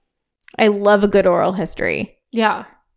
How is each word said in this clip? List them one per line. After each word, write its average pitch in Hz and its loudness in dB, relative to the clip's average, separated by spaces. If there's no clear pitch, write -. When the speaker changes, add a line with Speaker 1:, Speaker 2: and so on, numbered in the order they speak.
Speaker 1:
I 220 4
love 202 2
a 202 2
good 190 2
oral 175 0
history. - -6
Speaker 2:
Yeah. 214 -4